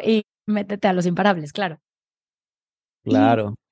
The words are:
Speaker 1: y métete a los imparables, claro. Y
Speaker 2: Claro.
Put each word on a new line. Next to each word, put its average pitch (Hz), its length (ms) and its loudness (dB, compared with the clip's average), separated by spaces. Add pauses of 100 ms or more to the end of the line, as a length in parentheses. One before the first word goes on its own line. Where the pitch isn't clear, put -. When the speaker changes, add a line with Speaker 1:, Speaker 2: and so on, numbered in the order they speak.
Speaker 1:
y 220 200 2 (240)
métete 202 420 -2
a 185 40 2
los 175 120 0
imparables, 175 480 0
claro. 180 260 -6 (1300)
Y 113 60 -4
Speaker 2:
Claro. 107 440 2 (160)